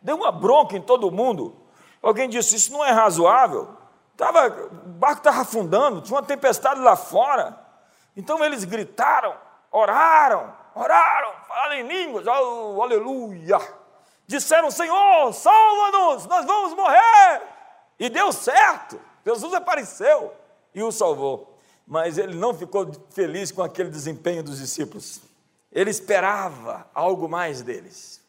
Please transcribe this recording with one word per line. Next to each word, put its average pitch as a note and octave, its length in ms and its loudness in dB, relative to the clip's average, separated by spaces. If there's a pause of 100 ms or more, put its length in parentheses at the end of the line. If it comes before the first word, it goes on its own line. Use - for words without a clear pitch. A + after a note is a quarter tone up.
Deu D4+ 140 -4
uma E4 160 -2
bronca G3+ 440 2
em F#3 60 -8
todo G#3+ 300 0
mundo. F#3 440 -4 (460)
Alguém A3+ 260 0
disse, A#3 280 -2
"Isso A3+ 180 -2
não D4 100 -2
é C4+ 80 2
razoável." G3 880 4 (400)
Tava, D#4 300 4
o - 420 -10
barco A3+ 320 0
tava C4 200 2
afundando, G#3+ 600 -2
tinha G3 160 -6
uma C#4 80 -4
tempestade C4+ 540 -2
lá B3 160 6
fora. A3 680 -2 (520)
Então D4+ 280 -4
eles C#4+ 200 -2
gritaram, A3 720 -2 (360)
oraram, B3+ 840 2 (220)
oraram, D4+ 580 2 (140)
falaram C#4 280 -4
em B3 120 -8
línguas, D#4+ 400 -6
"Oh, A#3 540 -2
aleluia." A3 760 -2 (680)
Disseram, D4+ 420 0
"Senhor, E4+ 640 2
salva-nos, G4+ 960 4
nós D#4+ 180 -2
vamos F#4 300 -2
morrer." F#4+ 680 6 (580)
E A#3+ 100 -4
deu F4 220 0
certo, F4 680 0 (260)
Jesus A#3 280 -4
apareceu D4 800 -2 (400)
e G3 100 -8
o A3+ 80 -4
salvou. C#3 680 -4 (280)
Mas D#3+ 320 -6
ele F#3 180 -6
não G#3+ 180 -4
ficou F3+ 360 -6 (200)
feliz F#3 420 -6
com F#3 100 -10
aquele F3+ 280 -6
desempenho D#3+ 540 -8
dos C#3+ 160 -12
discípulos. - 600 -12 (500)
Ele G3+ 180 -2
esperava F#3 1040 -4
algo F3 340 -4
mais D#3 340 -6
deles. - 680 -16